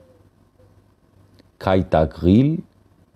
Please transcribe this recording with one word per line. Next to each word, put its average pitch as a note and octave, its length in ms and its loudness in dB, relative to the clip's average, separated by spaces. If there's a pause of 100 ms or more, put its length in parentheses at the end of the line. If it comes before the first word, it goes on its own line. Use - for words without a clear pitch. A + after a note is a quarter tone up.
(1600)
Քայտաղիլ F#2+ 880 0 (680)